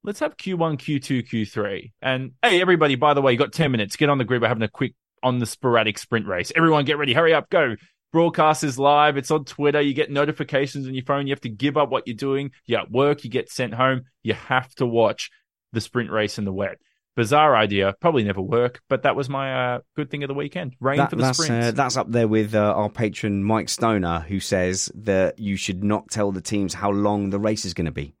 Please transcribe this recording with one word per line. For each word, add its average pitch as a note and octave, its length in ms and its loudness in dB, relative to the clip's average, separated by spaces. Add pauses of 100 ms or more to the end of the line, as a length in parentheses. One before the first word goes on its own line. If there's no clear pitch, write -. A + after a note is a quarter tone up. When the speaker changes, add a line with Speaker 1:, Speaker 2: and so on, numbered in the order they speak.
Speaker 1:
Let's G3+ 180 -10
have G3 160 -4
Q F#3 200 -6
one, E3 200 0
Q D3 240 -4
two, C3 220 -2
Q A2+ 220 -2
three." G2+ 560 -6
And, C3 320 -4 (100)
"Hey, F#3 180 4
everybody, D#3+ 340 4
by C#3+ 200 4
the C#3 80 2
way, C3+ 100 6
you A#2 60 2
got C#3 140 0
ten D#3 180 0
minutes. G#2+ 260 -2
Get D3+ 140 2
on C#3 80 2
the B2 60 0
grid. B2 180 0
We're A2 60 2
having A2+ 140 0
a G#2+ 60 -2
quick - 260 -6 (280)
on B2 160 2
the A#2 80 0
sporadic A2+ 520 0
sprint A2 280 -4
race. F2+ 300 -4
Everyone D#3 280 4
get D3 140 0
ready. C#3 160 -2
Hurry D#3+ 200 4
up. - 160 0
Go." C#3 260 2 (360)
Broadcast D#3+ 520 2
is C3 120 -2
live. D3 400 4
It's C#3 140 -6
on D3+ 140 2
Twitter. D3 360 0
You C#3+ 140 0
get C#3+ 160 -2
notifications C#3+ 760 -2
on C3 60 -8
your B2+ 100 -6
phone. C#3+ 240 -2
You C3+ 40 -2
have C#3 100 -6
to C3 60 -8
give B2+ 280 -2
up C#3+ 140 2
what C3 180 -2
you're A2+ 80 -8
doing. C#3 340 -2 (160)
You're A2+ 140 0
at - 100 -10
work. C#3+ 320 2
You A#2+ 80 -10
get A#2+ 220 -2
sent A#2+ 200 -4
home. B2+ 300 2 (220)
You A2 100 0
have - 420 -4
to C3 100 0
watch A#2 440 2 (420)
the A2+ 80 -2
sprint A#2 300 -6
race G#2+ 260 -2
in G#2 80 -6
the G2 80 -4
wet. F#2+ 260 -6 (360)
Bizarre C#3 400 4
idea. G2 460 2
Probably D3 240 2
never G2 160 -2
work, A#2 480 -2
but C3+ 160 -2
that C3+ 100 2
was C3 140 -4
my, C3 460 -4
uh, B2 60 -6 (140)
good D3 160 -6
thing C#3+ 140 -8
of C3+ 40 -8
the C#3 60 -6
weekend. D3 460 -8
Rain C#3 160 0
Speaker 2:
That, C#3 140 2
Speaker 1:
for - 60 -4
the A#2 60 0
Speaker 2:
that's, B2+ 180 0
Speaker 1:
sprints. A#2+ 280 0
Speaker 2:
uh, - 20 2
that's B2 260 0
up A2 140 -4
there A#2 160 2
with, G#2+ 260 2
uh, G#2 220 2
our G#2 160 0
patron G2+ 540 -2
Mike G#2+ 240 0
Stoner, F2+ 580 0
who F#2+ 140 -4
says F#2 560 -2
that F#2+ 420 0
you G2+ 160 -4
should F#2+ 300 -6
not G#2 260 -2
tell G2+ 220 0
the F#2 80 -4
teams G2 340 -4
how G2+ 160 -2
long G2+ 400 0
the G2 80 -4
race G#2+ 260 -2
is F2+ 100 -8
gonna D#2+ 180 -4
be. C#2+ 280 -10